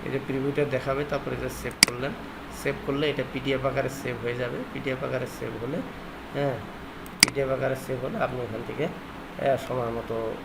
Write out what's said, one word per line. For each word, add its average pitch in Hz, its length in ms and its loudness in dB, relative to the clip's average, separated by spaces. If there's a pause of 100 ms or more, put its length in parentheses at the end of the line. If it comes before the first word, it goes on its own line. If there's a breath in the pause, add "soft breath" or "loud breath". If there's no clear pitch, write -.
এই 139 80 -2
যে 135 140 0
প্রিভিউটা 139 380 2
দেখাবে, 135 460 2
তারপরে 131 260 -2
যে 127 120 -2 (140)
সেভ 120 100 -4 (140)
করলেন, 127 260 0 (500)
সেভ 139 120 4 (120)
করলে 147 240 4
এটা 139 120 0 (100)
পিডিএফ 131 340 2
আকারে 135 220 4
সেভ 127 340 -2
হয়ে 120 120 0
যাবে। 123 240 -2 (140)
পিডিএফ 131 320 -2
আকারে 127 220 0
সেভ 117 380 -6
হলে, 139 120 -2 (580)
হ্যাঁ, 139 200 2 (680)
পিডিএফ 135 280 8
আকারে 131 280 2 (100)
সেভ 127 180 -2
হলে - 140 -2
আপনি 127 220 2
এখান 113 260 -4
থেকে, 120 180 -2
আহ, - 840 0
সময় 123 220 0
মতো 113 440 -2 (100)